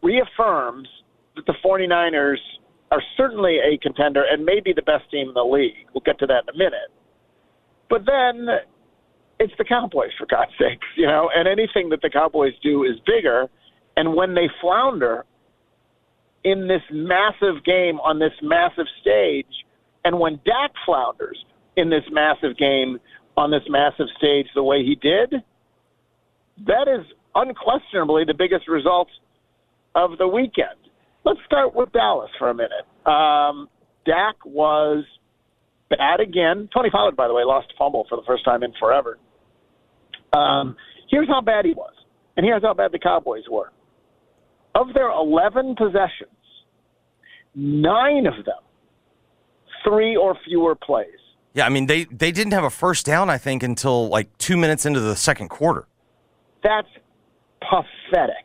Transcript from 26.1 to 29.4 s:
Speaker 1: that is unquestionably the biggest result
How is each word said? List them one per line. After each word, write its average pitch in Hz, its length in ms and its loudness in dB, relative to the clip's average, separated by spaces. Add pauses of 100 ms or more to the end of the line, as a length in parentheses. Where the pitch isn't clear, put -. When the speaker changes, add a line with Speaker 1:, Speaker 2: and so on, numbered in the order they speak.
Speaker 1:
that 262 220 2
is 233 180 -2 (280)
unquestionably 185 920 0
the 156 100 -2
biggest 180 340 -2
result 170 400 0 (840)